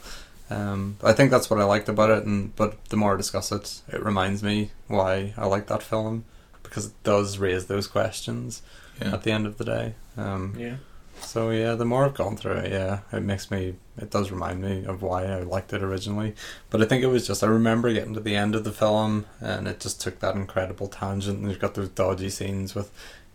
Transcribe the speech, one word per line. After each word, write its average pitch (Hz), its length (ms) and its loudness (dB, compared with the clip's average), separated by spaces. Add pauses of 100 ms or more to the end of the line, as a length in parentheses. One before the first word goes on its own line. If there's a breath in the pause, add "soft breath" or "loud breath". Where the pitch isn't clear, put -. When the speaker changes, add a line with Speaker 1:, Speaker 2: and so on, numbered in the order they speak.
(500 loud breath)
Speaker 1:
Um, 101 540 -4
I 110 80 8
think 127 200 8
that's 123 180 4
what 110 100 4
I 101 60 6
liked 104 240 4
about 107 220 6
it, 107 120 4
and 101 320 -2
but - 300 0
the 107 120 -4
more 104 180 4
I - 20 2
discuss 98 340 -4
it, - 300 -6 (100)
it - 140 -4
reminds 101 380 2
me 104 280 0 (160)
why 98 480 2
I 107 120 -2
like 101 200 2
that 107 160 -2
film, 110 400 -2 (400 soft breath)
because - 220 -8
it - 180 -14
does 101 360 4
raise 92 260 2
those 101 220 -2
questions 117 760 -4 (400 loud breath)
Speaker 2:
Yeah. 104 140 -2
Speaker 1:
at - 80 -6
the 113 80 2
end 107 140 0
of 104 120 -6
the 110 80 -6
day. 113 300 -2 (200)
Um, 98 420 -4
Speaker 3:
Yeah. 120 200 -8 (420)
Speaker 1:
so 113 300 -2
yeah, 113 260 2
the 117 100 0
more 127 200 4
I've 139 80 2
gone 104 240 -2
through 98 160 -4 (100)
it, 98 80 -4
yeah, 95 280 0 (120)
it 104 120 -2
makes 98 280 -2
me, 92 240 -2 (220)
it 107 120 -10
does 101 220 0
remind 90 300 -4
me 95 240 -2
of 95 160 -6
why 92 240 -2
I 95 160 -2
liked 90 320 -4
it 98 100 -2
originally. 104 500 -2 (360 loud breath)
But 110 120 4
I 110 40 6
think 127 180 4
it 131 40 4
was 123 200 4
just, 101 160 -2
I 107 40 6
remember 113 460 4
getting 107 200 -2
to 110 80 -6
the 107 140 0
end 104 200 2
of 110 80 0
the 107 80 -4
film, 107 540 2 (160)
and 101 260 -4
it 98 140 -6
just - 200 -6
took - 180 -6
that 98 160 0
incredible 95 520 -4
tangent, 98 520 -4
and 101 100 -4
you've 95 100 -4
got 101 160 -2
those 98 140 -4
dodgy 95 400 0
scenes 98 440 -4
with 101 160 -6 (460 loud breath)